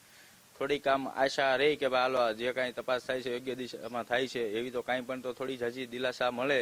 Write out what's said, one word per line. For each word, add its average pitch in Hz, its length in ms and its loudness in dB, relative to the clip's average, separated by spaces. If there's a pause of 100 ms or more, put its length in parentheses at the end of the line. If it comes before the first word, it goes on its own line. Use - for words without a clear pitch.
(560)
થોડીક 139 320 0
આમ 135 220 4
આશા 135 480 2
રહી 147 180 4
કે 135 140 0
ભાઈ 127 140 4
હાલો 131 160 2
આ 113 140 4
જે 120 200 -2
કાંઈ 127 200 -2
તપાસ 123 300 -2
થાય 131 180 -2
છે 127 100 -4
યોગ્ય 123 240 -4
દિશામાં 120 500 -6
થાય 127 220 2
છે 123 140 -4 (120)
એવી 120 180 -2
તો 120 100 -2
કાંઈ 123 260 -2
પણ 127 140 -6
તો 123 120 -4
થોડી 131 240 -4
ઝાઝી 120 300 -4
દિલાસા 123 440 0
મળે 131 300 2